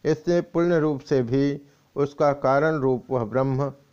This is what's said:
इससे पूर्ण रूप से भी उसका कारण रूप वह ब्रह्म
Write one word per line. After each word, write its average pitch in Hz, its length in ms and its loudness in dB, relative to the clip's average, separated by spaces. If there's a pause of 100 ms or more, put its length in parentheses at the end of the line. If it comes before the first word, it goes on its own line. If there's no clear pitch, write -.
इससे 160 360 0
पूर्ण 175 320 -2
रूप 151 280 0
से 135 220 0
भी 139 380 0 (360)
उसका 143 360 0
कारण 143 440 0
रूप 131 340 0
वह 123 140 -2
ब्रह्म 131 480 -2 (200)